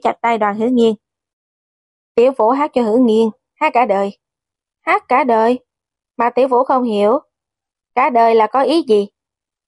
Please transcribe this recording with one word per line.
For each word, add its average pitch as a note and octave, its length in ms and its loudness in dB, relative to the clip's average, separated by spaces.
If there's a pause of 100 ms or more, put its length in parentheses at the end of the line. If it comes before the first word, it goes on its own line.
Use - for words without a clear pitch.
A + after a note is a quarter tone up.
chặt - 200 -6
tay A#3 160 -2
Đoàn G#3 180 -2
Hứa A3 120 -4
Nghiên. A#3 260 2 (1200)
Tiểu B3 220 4
Vũ G#3+ 120 0
hát C#4+ 240 -2
cho B3 80 0
Hứa A3 160 0
Nghiên, A3+ 320 2 (260)
hát D4+ 180 -4
cả A#3+ 120 2
đời. G3 320 -4 (640)
Hát F#4 260 -4
cả C4 160 0
đời. A#3 360 0 (580)
Mà A#3 120 -2
Tiểu B3+ 180 0
Vũ B3 160 0
không C4 200 0
hiểu. A3 360 0 (760)
Cả C4+ 140 0
đời A#3 260 2
là A3 120 2
có C4 140 -2
ý D4 260 0
gì? G#3 200 0 (600)